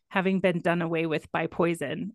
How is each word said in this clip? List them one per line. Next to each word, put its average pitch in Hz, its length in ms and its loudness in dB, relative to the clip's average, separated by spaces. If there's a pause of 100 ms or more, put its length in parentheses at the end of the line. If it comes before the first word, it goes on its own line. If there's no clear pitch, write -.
(100)
having 190 300 2
been 175 200 2
done 175 200 2
away 165 260 0
with 151 260 -2
by 165 140 -2
poison 170 680 -2